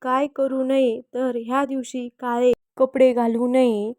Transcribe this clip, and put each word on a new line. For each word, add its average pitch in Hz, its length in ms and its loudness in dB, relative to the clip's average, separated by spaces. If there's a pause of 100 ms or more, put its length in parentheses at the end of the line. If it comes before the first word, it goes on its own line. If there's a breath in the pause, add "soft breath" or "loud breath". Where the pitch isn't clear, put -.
काय 262 260 0
करू 269 360 -2
नये, 262 360 0 (140)
तर 247 240 -4
ह्या 247 280 -2
दिवशी 254 420 -8 (120)
काळे 247 320 0 (260)
कपडे 262 360 4
घालू 233 340 0
नये 233 520 2